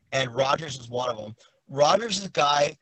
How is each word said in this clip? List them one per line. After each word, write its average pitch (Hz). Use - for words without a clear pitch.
and 131
Rogers 139
is 117
one 123
of 110
'em. 107
Rogers 185
is 196
a -
guy 147